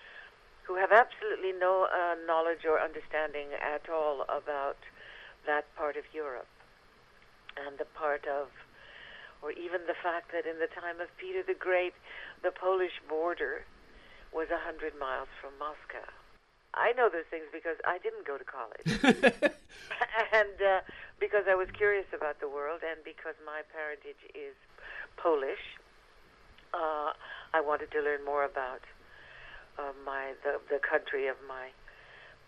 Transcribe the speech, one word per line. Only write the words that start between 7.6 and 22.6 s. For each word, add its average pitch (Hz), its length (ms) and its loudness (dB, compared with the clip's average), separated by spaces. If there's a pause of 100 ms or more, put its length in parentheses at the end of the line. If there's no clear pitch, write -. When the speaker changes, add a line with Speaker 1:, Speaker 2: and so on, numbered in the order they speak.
Speaker 1:
the 147 120 -6 (140)
part 147 240 0
of, 143 200 -2 (920)
or 151 100 -4 (140)
even 175 220 -2
the 170 100 -2
fact 170 340 -2
that 165 140 -2
in 165 140 -4
the 165 100 2 (120)
time 170 200 -6
of 170 160 -6
Peter 185 240 -4
the 185 160 0 (100)
Great, 180 280 4 (500)
the 180 80 2 (140)
Polish 185 300 2 (120)
border 156 560 -2 (640)
was 160 220 -2
a 160 140 0
hundred 156 260 -6 (140)
miles 131 240 -2 (100)
from 139 120 -12 (140)
Moscow. - 400 -10 (640)
I 208 200 4
know 247 160 6
those 170 240 -2
things 160 180 -8
because 160 320 -4
I 175 220 0
didn't 220 260 -4
go 139 60 -4
to 127 100 -12
college. 117 400 -8
Speaker 2:
<laughs> 262 640 6 (800)
Speaker 1:
And, 202 300 4
uh, 190 180 6 (400)
because 202 300 2
I 190 60 6
was 185 200 2
curious 202 400 2
about 147 240 -4
the 147 80 -4
world 147 420 -4